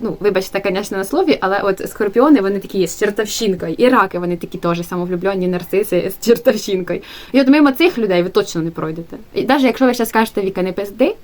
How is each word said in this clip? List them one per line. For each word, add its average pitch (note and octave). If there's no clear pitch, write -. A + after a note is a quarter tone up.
ну, A3
вибачте, G3
конечно, G3
на F#3+
слові, D#4
але G3
от F#3+
скорпіони, A#3+
вони G3
такі F#3+
з -
чертовщинкою, G#3
і B3
раки, G3+
вони F3
такі F3+
теж E3+
самовлюблені, F3+
нарциси F3+
з -
чертовщинкою. G#3
І C4
от C4
мимо C#4+
цих E4+
людей F#3
ви F3+
точно F#3
не E3
пройдете. D#3+
І -
навіть C4+
якщо B3+
ви B3
ще A#3
скажете: A3
"Віка, F#3+
не F#3
пизди", G3+